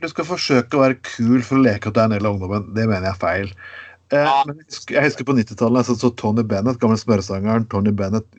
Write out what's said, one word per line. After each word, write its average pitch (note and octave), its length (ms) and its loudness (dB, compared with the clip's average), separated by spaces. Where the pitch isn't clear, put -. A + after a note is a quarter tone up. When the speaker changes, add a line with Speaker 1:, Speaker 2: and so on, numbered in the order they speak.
Speaker 1:
Du E3 100 -6
skal E3 160 -4
forsøke D3 480 0
å C#3 80 4
være C3 220 2
kul A#2+ 400 2
for C3+ 160 2
å - 80 6
leke G#2 220 -2
at G2+ 40 -12
du A#2 80 4
er A2 60 4
en A2 80 2
del G2+ 100 -2
av G#2 80 0
ungdommen. G2 400 -4
Det A2+ 140 0
mener F#2 180 -2
jeg F#2+ 80 -4
er - 80 -10
feil. F#2+ 300 -2
Eh, C#3+ 140 4
Speaker 2:
Ja. C3+ 100 2
Speaker 1:
men D3 140 -10
jeg D#3 100 -20
husker, - 300 -6
jeg C#3+ 80 4
husker C3 220 -4
på C#3 80 4
nittitallet, A#2 480 0
jeg B2 80 0
så, A#2+ 160 0
så A#2+ 100 -4
Tony A2+ 240 0
Bennett, A2 380 -2
gamle A2 180 2
smøresangeren G#2 720 -2
Tony G#2 240 0
Bennett, G2+ 320 -4